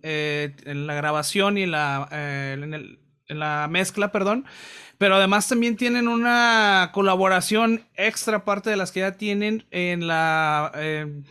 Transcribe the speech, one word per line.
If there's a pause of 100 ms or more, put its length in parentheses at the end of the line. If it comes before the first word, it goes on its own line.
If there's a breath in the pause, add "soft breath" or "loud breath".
eh, (100)
en
la
grabación
y
en
la,
eh,
en
el, (280)
en
la
mezcla,
perdón. (520 loud breath)
Pero
además
también
tienen
una
colaboración (140)
extra,
aparte
de
las
que
ya
tienen,
en
la,
eh,